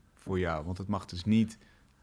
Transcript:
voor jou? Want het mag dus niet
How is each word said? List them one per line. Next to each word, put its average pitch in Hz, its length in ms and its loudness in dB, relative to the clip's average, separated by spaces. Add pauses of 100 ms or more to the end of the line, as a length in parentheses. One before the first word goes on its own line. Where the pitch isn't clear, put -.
(140)
voor 92 260 -2
jou? 82 260 0
Want 90 120 -4
het 98 100 -8
mag 101 180 -2
dus 90 180 -10
niet 110 340 4 (460)